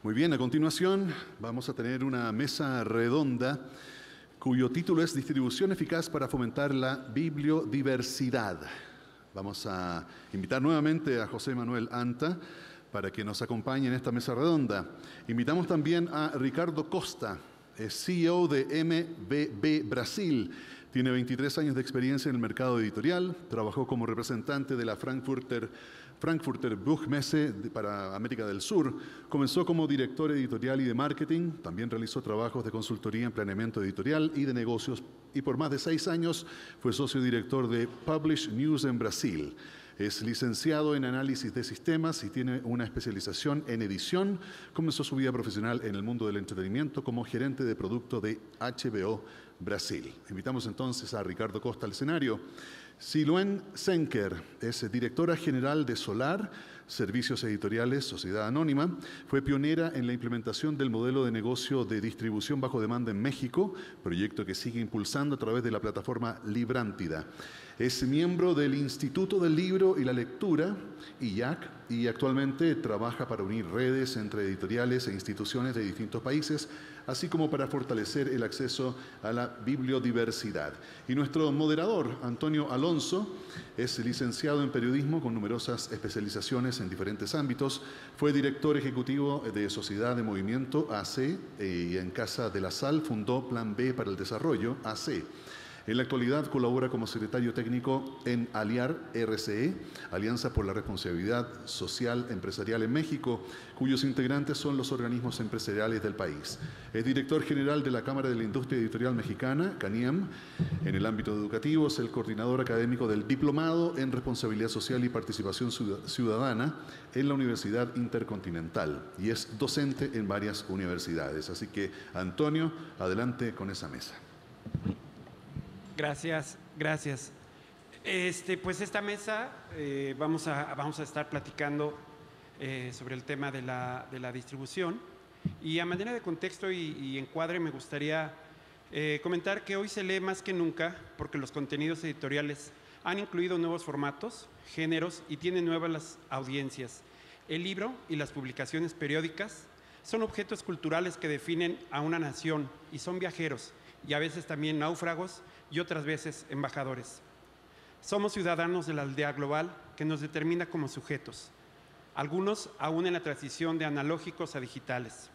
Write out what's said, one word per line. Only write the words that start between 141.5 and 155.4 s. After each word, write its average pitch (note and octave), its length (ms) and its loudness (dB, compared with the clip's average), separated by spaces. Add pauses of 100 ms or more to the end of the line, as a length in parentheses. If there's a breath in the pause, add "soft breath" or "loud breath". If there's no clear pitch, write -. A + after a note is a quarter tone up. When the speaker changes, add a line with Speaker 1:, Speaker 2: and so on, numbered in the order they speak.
Speaker 2:
contenidos D3+ 500 -2
editoriales C#3+ 720 -4 (320 loud breath)
han F#3 140 0
incluido F3+ 400 0
nuevos E3 260 0
formatos, C#3+ 640 -4 (220)
géneros D#3+ 580 -2
y D3+ 80 -6
tienen F3 300 0
nuevas E3 240 0
las D#3 280 -6 (120)
audiencias. C3 720 -4 (440 loud breath)
El E3 160 -2
libro G3 300 -4 (160)
y D#3+ 80 -2
las D3 140 -2
publicaciones C#3+ 640 -4
periódicas D#3+ 720 -4 (360 loud breath)
son A3+ 200 -2
objetos G#3+ 400 -4
culturales E3+ 560 0
que D#3+ 100 -2
definen E3 500 0 (120)
a C#3 100 -2
una D#3+ 180 0
nación D3+ 520 -2 (200)
y C#3+ 100 -10
son F3+ 180 -4
viajeros, E3 560 -4 (340 loud breath)
y D3 60 2
a D3 40 4
veces D#3+ 280 -2
también D#3 320 0
náufragos, E3+ 640 -2 (300 loud breath)